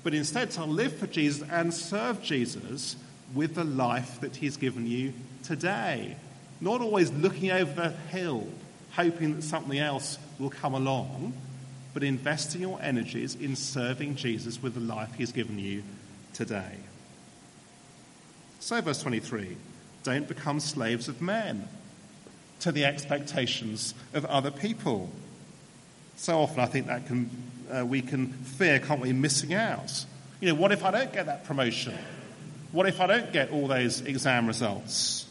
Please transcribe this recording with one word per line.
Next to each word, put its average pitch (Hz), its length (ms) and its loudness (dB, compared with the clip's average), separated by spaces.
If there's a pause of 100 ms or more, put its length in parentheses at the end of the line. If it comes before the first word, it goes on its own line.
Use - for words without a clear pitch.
but 165 100 2
instead 190 380 0
to 165 140 -4
live 180 320 2
for 196 100 -4
Jesus 147 420 2
and 170 240 2
serve 220 480 -2
Jesus 120 760 -2 (360)
with 156 220 0
the 170 80 0
life 131 560 0
that 139 160 -6
he's 143 220 -2
given 123 280 -2
you 127 280 0 (280)
today. 165 760 -2 (420)
Not 220 220 0
always 196 300 6
looking 156 400 2
over 180 220 4
the 170 160 0
hill, 151 560 -4 (460)
hoping 165 460 2
that 156 60 -4
something 147 360 -2
else 143 400 -2 (180)
will 135 120 -2
come 135 240 -2
along, 135 600 0 (600)
but 139 100 0
investing 143 560 0
your 185 220 -4
energies 127 540 -2
in 135 200 -4
serving 135 600 -2
Jesus 113 460 -4
with 127 120 -4
the 120 80 -4
life 110 340 -4
he's 117 160 -2
given 107 280 -4
you 98 240 -4 (500)
today. 104 420 -4 (1800)
So, 233 220 0
verse 151 200 0
twenty-three, 107 540 -2 (480)
"Don't 139 240 0
become 147 320 -2
slaves 120 480 0
of 143 140 -6
men 180 460 -2 (960)
to 170 100 2
the 143 140 4
expectations 139 1080 0 (200)
of 151 120 0
other 139 260 2
people." 147 580 0 (1040)
So 165 260 2
often 147 200 2
I 120 60 4
think 131 200 0
that 123 200 -2
can, 123 220 0 (400)
uh, 127 160 0
we 131 160 2
can 131 300 0
fear, 143 480 4
can't 139 220 2
we, 127 120 2
missing 143 400 4
out. 196 520 0 (340)
You 185 100 6
know, 156 60 8
what 190 160 6
if 185 140 2
I 190 60 6
don't 247 200 2
get 185 140 0
that 147 200 -4
promotion? 131 520 2 (720)
What 185 160 6
if 185 140 2
I 180 60 6
don't 214 260 4
get 139 180 4
all 143 160 2
those 127 340 4
exam 127 460 4
results? - 840 0